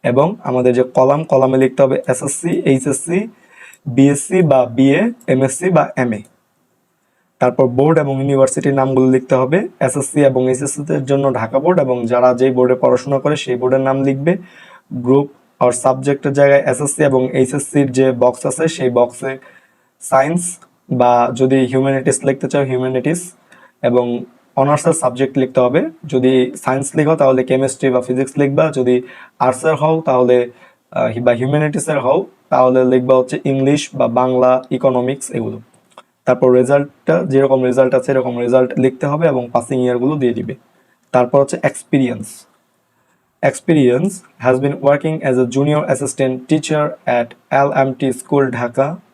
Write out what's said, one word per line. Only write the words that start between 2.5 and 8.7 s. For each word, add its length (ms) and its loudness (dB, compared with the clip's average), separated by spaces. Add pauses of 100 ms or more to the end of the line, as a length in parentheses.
এইচএসসি, 480 -2 (760)
বিএসসি 440 2 (120)
বা 80 4 (180)
বিএ, 240 4 (320)
এমএসসি 340 -2 (100)
বা 60 4 (200)
এমএ। 180 -4 (1200)
তারপর 240 2 (120)
বোর্ড 260 4
এবং 180 -4
ইউনিভার্সিটির 580 2